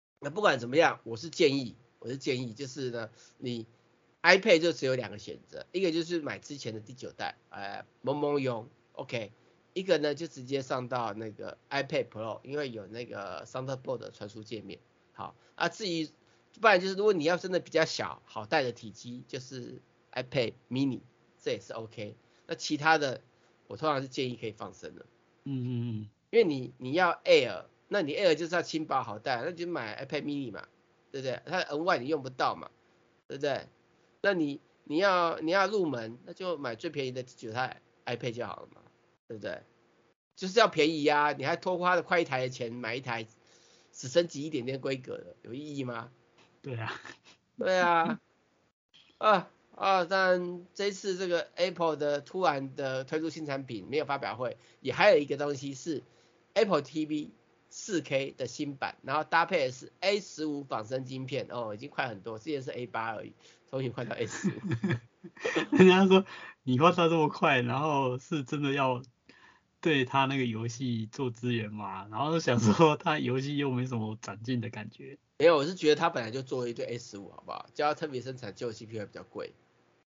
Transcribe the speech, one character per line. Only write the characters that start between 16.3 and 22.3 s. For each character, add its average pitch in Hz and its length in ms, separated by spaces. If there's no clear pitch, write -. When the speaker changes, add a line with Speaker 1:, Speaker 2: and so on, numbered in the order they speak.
Speaker 1:
不 220 80
然 190 140
就 190 60
是 190 80
如 196 80
果 214 100
你 160 100
要 170 140
真 180 140
的 175 80
比 147 120
较 156 140
小， 87 400
好 107 200
带 151 180
的 120 80
体 110 200
积， 123 360
就 139 120
是 127 420
iPad 127 400
mini， 131 320
这 147 100
也 110 80
是 - 140
OK。 110 420